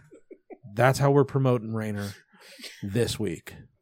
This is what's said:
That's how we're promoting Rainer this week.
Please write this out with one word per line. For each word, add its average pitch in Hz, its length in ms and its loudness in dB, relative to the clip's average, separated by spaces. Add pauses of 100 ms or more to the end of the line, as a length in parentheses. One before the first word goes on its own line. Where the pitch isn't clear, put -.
(720)
That's 127 280 4
how 143 100 4
we're 143 140 6
promoting 123 500 0
Rainer 104 360 -6 (720)
this 104 360 -2
week. 87 360 -6 (280)